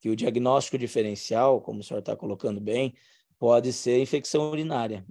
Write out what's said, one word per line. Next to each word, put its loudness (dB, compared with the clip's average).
que -4
o 0
diagnóstico 2
diferencial, 0
como -10
o -12
senhor -8
tá -4
colocando -4
bem, -2
pode 4
ser 2
infecção 0
urinária. -4